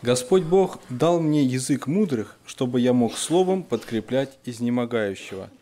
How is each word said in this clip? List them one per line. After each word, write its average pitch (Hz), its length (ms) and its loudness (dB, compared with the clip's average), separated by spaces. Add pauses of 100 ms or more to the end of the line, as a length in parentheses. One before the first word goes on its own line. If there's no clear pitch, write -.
"Господь 127 400 2
Бог 180 380 2 (100)
дал 156 300 2
мне 151 240 2
язык 127 420 0
мудрых, 147 580 -2
чтобы 127 380 -2
я 123 100 4
мог 120 280 2
словом 185 420 0
подкреплять 123 840 -4
изнемогающего. 117 1040 -4 (100)